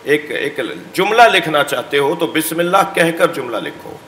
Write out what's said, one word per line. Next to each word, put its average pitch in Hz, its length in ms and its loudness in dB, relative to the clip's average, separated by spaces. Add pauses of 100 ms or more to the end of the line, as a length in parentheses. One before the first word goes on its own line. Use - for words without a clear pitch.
ایک، 147 280 -2
ایک 139 280 -6 (340)
جملہ 214 280 2
لکھنا 160 420 4
چاہتے 127 340 -2
ہو 143 180 2
تو 170 120 -2
بسم 156 320 -4
اللہ 175 180 2 (160)
کہہ 170 240 2
کر 180 100 4
جملہ 123 300 -4
لکھو۔ 123 360 -10 (140)